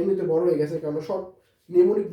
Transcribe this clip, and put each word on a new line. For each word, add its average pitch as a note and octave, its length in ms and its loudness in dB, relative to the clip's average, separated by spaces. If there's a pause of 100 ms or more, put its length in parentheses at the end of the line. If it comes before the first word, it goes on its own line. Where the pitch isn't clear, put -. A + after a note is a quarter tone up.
এমনিতে F#3 320 0
বড় E3 140 2
হয়ে D#3 140 2
গেছে, D3+ 220 -2
কারণ D3+ 260 -4
শর্ট F#3 180 -6 (480)
নিউমোনিক G3 380 4